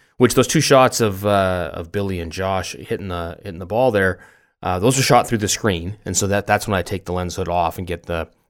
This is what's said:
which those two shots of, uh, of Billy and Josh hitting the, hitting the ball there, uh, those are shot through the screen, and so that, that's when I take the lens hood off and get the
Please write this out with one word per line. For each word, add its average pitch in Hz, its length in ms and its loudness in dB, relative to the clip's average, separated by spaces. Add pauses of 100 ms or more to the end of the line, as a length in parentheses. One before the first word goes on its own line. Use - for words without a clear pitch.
(180)
which 123 180 6
those 127 120 4
two 156 140 2
shots 131 400 4
of, 101 240 0
uh, 92 480 2
of 85 180 -10
Billy 98 280 -4
and 82 120 -8
Josh 95 420 -4
hitting - 340 -8
the, 85 360 -6
hitting 90 160 -12
the 92 60 -10
ball 117 260 0
there, 95 280 2 (420)
uh, 90 180 -2
those 127 200 2
are 131 40 0
shot 120 240 4
through 120 120 0
the 104 80 0
screen, 92 580 -2
and 92 120 -6
so 104 100 0
that, 101 200 0
that's 104 200 2
when 104 100 0
I 90 40 0
take 92 240 -6
the 87 80 -6
lens 90 220 -4
hood 92 120 -4
off 85 300 0
and 90 100 -8
get 85 160 -6
the 85 240 -6 (220)